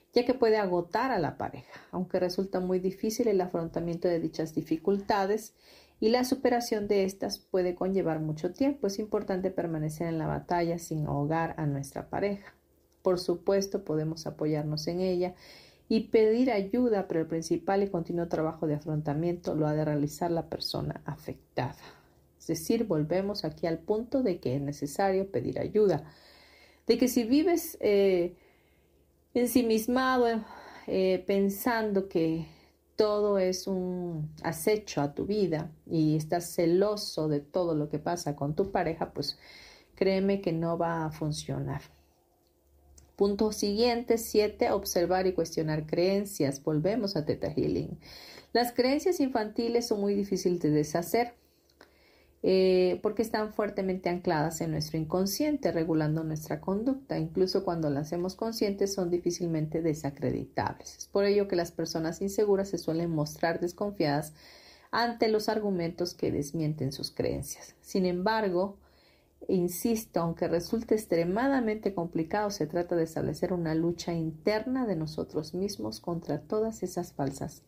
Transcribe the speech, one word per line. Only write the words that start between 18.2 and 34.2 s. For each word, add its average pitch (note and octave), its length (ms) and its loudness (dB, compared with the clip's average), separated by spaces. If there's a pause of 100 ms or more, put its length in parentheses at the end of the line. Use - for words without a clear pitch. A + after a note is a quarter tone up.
trabajo D#3+ 380 -2
de D3+ 80 2
afrontamiento D#3 800 -2
lo D#3 120 2
ha D3+ 80 2
de D3+ 100 0
realizar D3+ 460 -2
la E3 200 -2
persona - 540 -6
afectada. - 720 -8 (640)
Es - 100 -20
decir, A3+ 360 0
volvemos F#3 600 0
aquí D#3 220 -4
al E3 120 -2
punto A#3+ 440 -2
de F3+ 160 0
que B2+ 180 -2
es C#3+ 40 -2
necesario F#3+ 720 -2
pedir - 280 -4
ayuda, G3 460 2 (840)
de A#3+ 120 4
que B3 100 4
si B3 160 2
vives, D#4 560 2
eh, G3 560 4 (960)
ensimismado, A#3+ 1120 4 (420)
eh, F#3 400 2
pensando G3 840 2
que E3 380 0 (500)
todo G#3 420 2
es F#3 280 0
un F3+ 640 -4 (120)